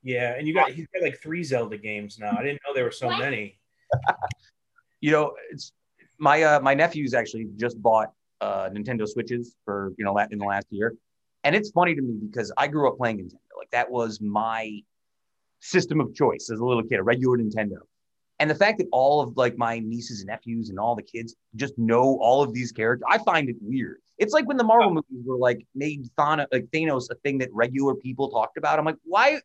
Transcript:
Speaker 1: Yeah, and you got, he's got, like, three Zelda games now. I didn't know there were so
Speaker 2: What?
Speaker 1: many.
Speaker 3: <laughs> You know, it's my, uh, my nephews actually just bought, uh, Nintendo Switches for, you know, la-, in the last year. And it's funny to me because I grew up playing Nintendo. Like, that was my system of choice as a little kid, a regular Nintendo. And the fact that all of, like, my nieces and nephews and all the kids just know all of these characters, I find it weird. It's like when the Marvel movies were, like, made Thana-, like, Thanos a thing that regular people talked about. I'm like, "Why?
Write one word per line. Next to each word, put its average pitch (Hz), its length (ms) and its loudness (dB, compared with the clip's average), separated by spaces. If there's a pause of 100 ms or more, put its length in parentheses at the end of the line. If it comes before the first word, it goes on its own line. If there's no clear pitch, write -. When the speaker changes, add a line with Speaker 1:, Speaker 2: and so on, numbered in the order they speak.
Speaker 1:
Yeah, 123 340 -2
and 151 100 -6
you 156 60 -2
got, 180 200 4
he's 156 200 -12
got, 180 100 -4
like, 143 200 -2
three 170 220 -8
Zelda 117 340 -2
games 104 400 -10
now. 107 180 -4
I 104 60 -4
didn't 143 240 -6
know 143 80 -8
there 131 100 0
were 117 60 -2
so - 160 -8
Speaker 2:
What? 120 140 -2
Speaker 1:
many. 113 380 -6 (340)
Speaker 3:
<laughs> 135 220 0 (880)
You 151 100 4
know, 151 200 2 (180)
it's - 220 -16 (460)
my, 156 240 6
uh, 151 180 6
my 135 140 4
nephews 151 400 0
actually 113 320 -2 (100)
just 117 240 -4
bought, 110 320 4 (300)
uh, 98 260 -2
Nintendo 107 400 -4
Switches 120 560 -8
for, 98 320 -6
you 107 80 -6
know, 101 80 0
la-, 101 180 0
in 107 60 -10
the 104 80 -6
last 101 240 -4
year. 107 260 -4 (480)
And 151 140 2
it's 208 140 -2
funny 175 240 2
to 139 80 -4
me 117 160 -4 (120)
because 113 280 -6
I 143 100 2
grew 143 180 0
up 131 120 0
playing 117 180 0
Nintendo. - 400 -16
Like, - 140 -16
that 120 200 0
was 113 300 -4
my 107 580 -4 (840)
system 156 420 0
of - 120 -4
choice 117 380 0
as 110 80 -6
a 120 60 0
little 120 160 2
kid, 113 160 0
a 95 40 0
regular 123 360 2
Nintendo. 107 400 -2 (600)
And 151 100 2
the 151 40 2
fact 208 220 4
that 185 160 -2
all 139 300 4
of, 123 160 -4
like, 123 180 2
my 117 220 -2
nieces 113 420 -8
and 95 80 -12
nephews 113 400 -8
and 95 100 -10
all 117 160 0
the 98 80 -6
kids 113 320 -14 (220)
just 131 220 -6
know 117 420 4
all 127 220 6
of 120 100 0
these 120 180 -6
characters, 117 380 -2
I 196 80 6
find 165 320 2
it 117 140 -6
weird. 110 380 -6 (180)
It's 214 160 2
like 302 120 4
when 269 120 0
the 247 60 4
Marvel 226 260 8
movies 131 340 -4
were, 127 140 -2
like, 120 360 2
made 143 280 -4 (160)
Thana-, 147 340 2
like, 123 220 -2
Thanos 156 360 -2
a - 40 -8
thing 139 240 -4
that 127 160 -2
regular 127 400 2
people 131 340 -4
talked 110 300 -2
about. 151 200 0
I'm 151 60 0
like, 156 200 -2
"Why? 254 400 2